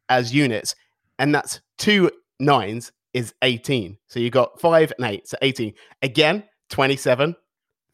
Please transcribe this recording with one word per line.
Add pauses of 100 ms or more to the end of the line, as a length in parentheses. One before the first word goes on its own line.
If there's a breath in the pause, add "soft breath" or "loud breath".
as
units, (440)
and
that's (160)
two (300)
nines (240)
is
eighteen. (100)
So
you've
got
five
and
eight,
so
eighteen. (280 soft breath)
Again, (280)
twenty-seven, (580)